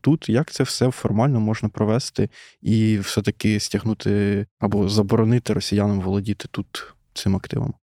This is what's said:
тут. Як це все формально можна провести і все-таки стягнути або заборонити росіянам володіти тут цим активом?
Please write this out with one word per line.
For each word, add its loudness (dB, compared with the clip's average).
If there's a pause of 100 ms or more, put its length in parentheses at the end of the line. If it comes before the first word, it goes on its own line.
тут. 0
Як 0
це -2
все 0
формально 0
можна 0
провести -2 (320)
і 2
все-таки 0
стягнути -2 (140)
або 0
заборонити 2
росіянам 0
володіти -4
тут -10 (200)
цим 0
активом? -4 (140)